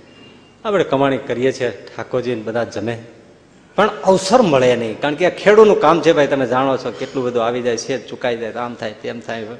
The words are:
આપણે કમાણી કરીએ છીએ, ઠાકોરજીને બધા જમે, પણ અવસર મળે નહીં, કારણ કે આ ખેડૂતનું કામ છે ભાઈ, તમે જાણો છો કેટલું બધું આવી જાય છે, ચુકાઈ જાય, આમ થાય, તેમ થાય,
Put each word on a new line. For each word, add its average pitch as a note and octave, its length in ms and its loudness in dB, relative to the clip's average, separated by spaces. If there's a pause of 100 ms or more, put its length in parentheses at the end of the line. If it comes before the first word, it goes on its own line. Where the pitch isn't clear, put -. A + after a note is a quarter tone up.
(640)
આપણે G3+ 200 2
કમાણી C3+ 340 2
કરીએ B2 340 -2
છીએ, A#2+ 200 -4
ઠાકોરજીને A#2 680 -8
બધા A2 220 -4
જમે, A2 400 -8 (720)
પણ G3+ 140 4 (140)
અવસર F#3+ 380 4
મળે B2+ 340 4
નહીં, A2+ 240 -6
કારણ D3 160 -2
કે F3+ 100 -2
આ E3+ 40 4
ખેડૂતનું G3+ 520 6
કામ D#3 200 4
છે D#3+ 120 4
ભાઈ, D3 140 4
તમે C3+ 200 0
જાણો C3 300 0
છો A#2+ 140 -6
કેટલું B2+ 320 -6
બધું A#2 220 0
આવી A#2+ 160 -2
જાય A#2 160 -2
છે, B2+ 300 -6
ચુકાઈ A#2+ 300 -4
જાય, A2 140 -8
આમ A#2+ 220 -8
થાય, A2 180 -10
તેમ A#2+ 280 -12
થાય, A2+ 280 -10 (120)